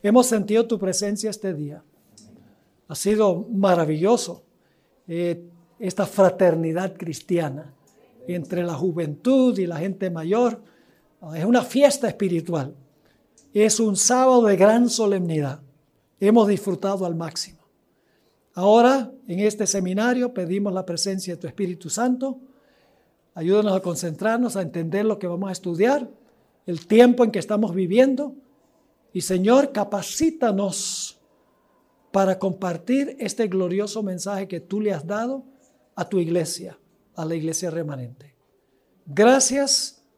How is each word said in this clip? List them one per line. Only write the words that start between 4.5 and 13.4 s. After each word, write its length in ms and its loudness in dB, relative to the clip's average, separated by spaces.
eh, 380 -4
esta 260 -2
fraternidad 920 2
cristiana 800 -6
entre 380 -6
la 120 -6
juventud 800 0
y 100 -2
la 100 -6
gente 320 -4
mayor. 520 -2
Es 80 -4
una 180 4
fiesta 460 2
espiritual. 680 -2